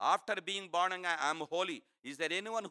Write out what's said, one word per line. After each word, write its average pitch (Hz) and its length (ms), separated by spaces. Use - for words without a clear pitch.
after 208 220
being 196 260
born 180 220
again, 175 300
"I 147 100
am 160 60
holy." 175 240
Is 143 120
there 160 200
anyone 220 300